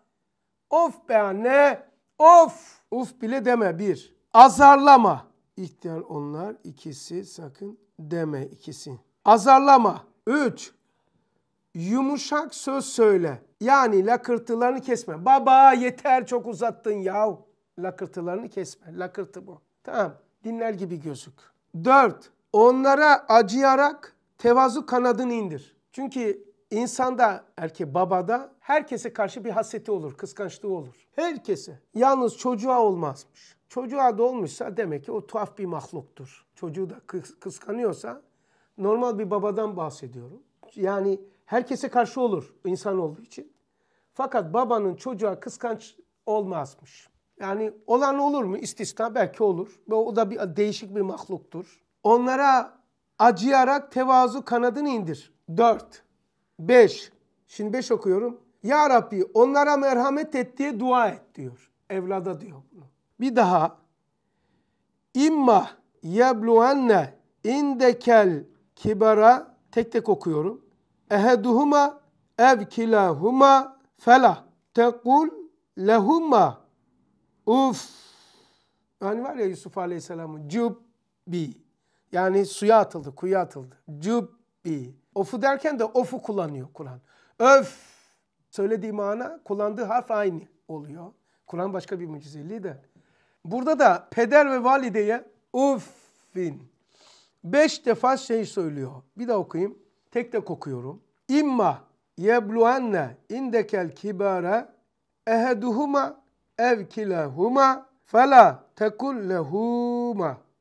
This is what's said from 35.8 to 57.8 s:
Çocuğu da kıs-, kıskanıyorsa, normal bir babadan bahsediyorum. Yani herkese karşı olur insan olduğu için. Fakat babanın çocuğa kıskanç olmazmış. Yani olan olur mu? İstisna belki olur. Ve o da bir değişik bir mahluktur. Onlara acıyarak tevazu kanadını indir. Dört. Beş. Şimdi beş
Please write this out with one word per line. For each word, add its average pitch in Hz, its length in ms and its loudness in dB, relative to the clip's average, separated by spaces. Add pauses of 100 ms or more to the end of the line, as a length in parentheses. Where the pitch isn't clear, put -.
Çocuğu 170 360 -10
da - 40 -20 (120)
kıs-, - 340 -16
kıskanıyorsa, 226 800 -10 (560)
normal 220 400 -2
bir 202 120 -8
babadan 208 460 -4
bahsediyorum. 139 640 -14 (320)
Yani 196 460 -4 (260)
herkese 247 420 -4
karşı 247 320 -2
olur 196 340 -4 (100)
insan 190 340 -6
olduğu 160 240 -8
için. - 300 -20 (640)
Fakat 220 400 -6
babanın 220 400 -2
çocuğa 202 460 -8
kıskanç - 560 -12 (300)
olmazmış. 185 800 -8 (320)
Yani 208 320 -6 (140)
olan 277 320 0
olur 285 260 -2
mu? 190 120 -6
İstisna 220 580 -10
belki 247 280 -2
olur. 185 380 -4 (100)
Ve 220 40 -2
o 220 220 -2
da 220 140 -2
bir 196 260 -10
değişik 208 380 -6
bir 208 60 -6
mahluktur. 180 840 -12 (200)
Onlara 254 760 2 (400)
acıyarak 254 720 2
tevazu 254 520 2
kanadını 247 440 -2
indir. 185 460 -8 (220)
Dört. - 460 0 (560)
Beş. 208 540 4 (340)
Şimdi 208 260 -10
beş 247 200 -4